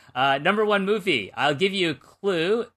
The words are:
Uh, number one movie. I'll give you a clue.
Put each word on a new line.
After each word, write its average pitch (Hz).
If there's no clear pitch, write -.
Uh, 139
number 202
one 202
movie. 180
I'll 139
give 190
you 175
a 147
clue. 196